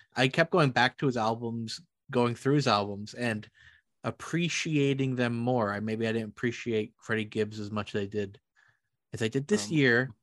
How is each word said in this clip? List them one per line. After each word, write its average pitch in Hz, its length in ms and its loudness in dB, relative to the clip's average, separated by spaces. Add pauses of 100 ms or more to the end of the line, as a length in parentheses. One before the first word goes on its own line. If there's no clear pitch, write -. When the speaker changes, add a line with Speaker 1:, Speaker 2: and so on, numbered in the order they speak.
(160)
Speaker 1:
I 131 120 4
kept 165 240 2
going 160 180 4
back 123 300 2
to 147 80 0
his 120 100 0
albums, 113 640 -4 (300)
going 120 240 2
through 139 200 2
his 143 120 2
albums, 104 480 0
and 113 340 -4 (560)
appreciating 139 1120 0
them 120 200 0
more. 117 360 0
I, 104 80 -6
maybe 110 260 -2
I 110 60 0
didn't 110 160 -4
appreciate 113 720 -4
Freddie 110 240 -2
Gibbs 107 340 -4
as 104 100 -8
much 104 260 -6
as 104 80 -2
I - 20 -4
did, 101 340 -6 (760)
as - 80 -10
I 113 60 2
did 135 180 -2
this 208 220 0
Speaker 2:
Um, 196 60 -4
Speaker 1:
year. 127 360 4 (140)